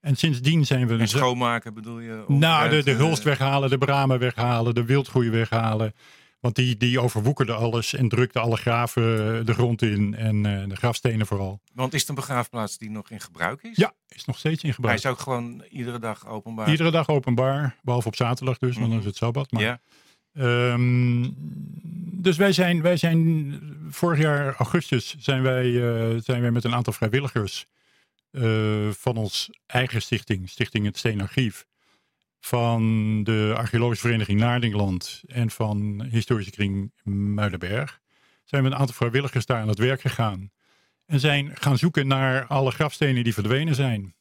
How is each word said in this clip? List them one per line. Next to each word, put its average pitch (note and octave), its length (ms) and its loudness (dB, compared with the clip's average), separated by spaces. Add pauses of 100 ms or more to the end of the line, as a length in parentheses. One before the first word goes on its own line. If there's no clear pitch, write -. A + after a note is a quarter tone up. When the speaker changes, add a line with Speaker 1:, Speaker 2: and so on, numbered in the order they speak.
Speaker 1:
En C#3 160 2
sindsdien D3 500 2
zijn B2+ 200 2
we A2+ 60 2
Speaker 2:
En A2+ 60 2
Speaker 1:
dus A2+ 120 2
Speaker 2:
schoonmaken A#2+ 640 0
bedoel A2+ 240 -12
je? A#2 100 -12
Speaker 1:
Nou, A2 200 -12
de, C#3+ 60 4
Speaker 2:
Opruimen, D3+ 500 4
Speaker 1:
de C#3 60 2
hulst D3 280 2
Speaker 2:
eh, - 60 -8
Speaker 1:
weghalen, C3+ 460 2
de C3+ 80 2
bramen C3+ 400 2
weghalen, A#2+ 560 0
de A#2+ 100 0
wildgroei B2+ 460 0
weghalen. A2+ 640 0 (480)
Want A#2+ 160 0
die, B2+ 200 2
die B2 240 2
overwoekerde A#2 520 0
alles A2+ 420 -2
en C3 140 2
drukte B2 300 2
alle A2+ 180 2
graven, A2+ 800 0
eh, A2+ 80 -4
de A2+ 80 2
grond A#2 280 2
in G#2 320 2
en, A2 320 0
eh, G2+ 220 -2
de G2 80 -8
grafstenen A2+ 500 0
vooral. G2 340 -6 (120)
Speaker 2:
Want B2+ 220 -6
is C#3+ 60 0
het - 80 -2
een D3 60 -6
begraafplaats A#2+ 640 -6
die A2 120 -14
nog G#2+ 200 -12
in G#2+ 100 -14
gebruik F2 420 -6
is? A3+ 140 -8
Speaker 1:
Ja, F#3+ 160 2 (160)
is - 160 -20
nog - 140 -6
steeds D#3 240 -2
in C#3+ 120 -2
gebruik. A#2 280 0
Speaker 2:
Hij C3+ 80 0
is B2 80 -2
ook - 40 -12
gewoon A#2+ 480 -6
iedere A#2+ 280 -8
dag A2+ 280 -8
openbaar? A2 440 -4
Speaker 1:
Iedere D#3+ 200 2
dag D#3+ 180 0
openbaar, C3+ 760 0
behalve B2 260 0
op G#2+ 80 -8
zaterdag B2 420 -2
dus, B2+ 180 0
want G#2+ 40 -4
dan A#2+ 80 0
Speaker 2:
Mhm. A2+ 100 2
Speaker 1:
is G2+ 60 -4
het G2+ 120 -4
Sabbat. A#2+ 360 -4
Maar, A2 100 2
Speaker 2:
Ja. A#2 180 0 (520)
Speaker 1:
ehm, B2 960 2 (840)
dus F3+ 240 0
wij G3 160 4
zijn, F3 300 2
wij F3 140 4
zijn D#3+ 640 2 (300)
vorig E3 280 0
jaar C#3+ 360 2
augustus - 640 0
zijn C3 240 0
wij, B2+ 240 2 (220)
eh, A2+ 340 0
zijn B2 180 -2
wij A#2+ 100 2
met A#2 140 0
een A#2 100 0
aantal A#2+ 180 0
vrijwilligers, A#2 760 -2 (640)
eh, A2 600 0
van A2+ 260 -2
ons G#2+ 340 -4 (160)
eigen B2 360 -2
stichting, F#2+ 480 -4
Stichting A2 360 -2
Het G#2 120 -4
Steenarchief, G#2+ 680 -2 (720)
van A2 840 0
de G#2+ 320 2
Archeologische A#2 500 -2
Vereniging G#2+ 340 2
Naardingland G#2+ 840 0
en A#2 240 -2
van G#2+ 600 -4
Historische A2 400 0
Kring G2 420 -2 (120)
Muidenberg, G2+ 960 -4 (440)
zijn C#3 180 0
we C3 60 4
met C3+ 40 0
een C3+ 60 -4
aantal B2+ 180 0
vrijwilligers B2 500 0
daar A#2+ 140 0
aan G#2+ 80 -2
het G#2 100 0
werk B2+ 220 2
gegaan. G2+ 500 -2 (560)
En D3 140 0
zijn C#3+ 340 2
gaan C#3 240 2
zoeken D3+ 280 2
naar C3+ 400 2
alle C3+ 240 2
grafstenen C3+ 540 0
die A2+ 100 2
verdwenen C3 400 0
zijn. A2+ 460 -2